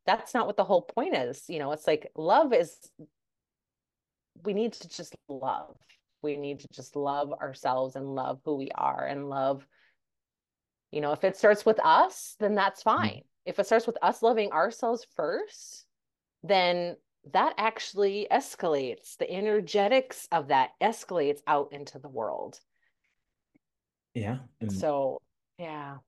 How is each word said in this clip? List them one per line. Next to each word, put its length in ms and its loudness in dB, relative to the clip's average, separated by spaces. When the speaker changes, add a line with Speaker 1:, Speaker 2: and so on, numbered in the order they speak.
Speaker 1:
that's 300 0
not 120 0
what 120 -4
the 60 4
whole 180 4
point 340 -4
is. 320 -4
You 100 -6
know, 140 -4
it's 140 -4
like, 280 0
love 380 4
is, 240 2
we 80 -2
need 220 -2
to 160 -18
just 260 -16
love. 480 -6
We 160 -4
need 240 -8
to 80 -20
just 280 -14
love 360 -2
ourselves 640 -4
and 180 -8
love 300 -6
who 120 -2
we 180 -6
are 320 -2
and 240 -6
love, 360 -2
you 100 -4
know, 120 0
if 120 -2
it 140 2
starts 260 6
with 180 4
us, 580 4
then 140 0
that's 280 0
Speaker 2:
Mm-hmm. 180 4
Speaker 1:
fine. 220 -4
If 120 -8
it 60 2
starts 220 2
with 160 -4
us 200 2
loving 300 2
ourselves 540 -2
first, 720 -6
then 540 2
that 240 2
actually 720 0
escalates, 840 -2
the 140 -4
energetics 1000 0
of 180 0
that 240 4
escalates 640 0
out 260 0
into 260 -14
the 120 -16
world. 500 -6
Speaker 2:
Yeah, 260 -4
and 100 -4
Speaker 1:
So, 500 -2
yeah. 380 -12